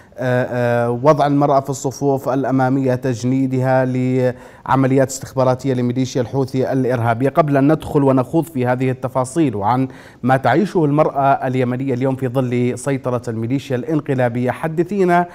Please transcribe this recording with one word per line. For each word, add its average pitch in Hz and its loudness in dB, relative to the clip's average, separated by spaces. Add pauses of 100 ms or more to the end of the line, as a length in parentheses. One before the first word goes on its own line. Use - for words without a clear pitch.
(220)
آه، 123 0
آه، 120 -2
وضع 143 4
المرأة 143 2
في 135 -8
الصفوف 135 -2
الأمامية، 131 0
تجنيدها 131 0
لعمليات 127 0
استخباراتية 127 -2
لميليشيا 123 -2
الحوثي 127 -2
الإرهابية. 120 0
قبل 147 2
أن 139 4
ندخل 151 0
ونخوض 135 2
في 123 -4
هذه 127 0
التفاصيل 127 -2
وعن 123 0 (340)
ما 131 2
تعيشه 156 2
المرأة 139 2
اليمنية 127 -2
اليوم 131 -2
في 127 -4
ظل 123 0
سيطرة 127 -4
الميليشيا 120 -4
الانقلابية، 123 -2
حدثينا 175 0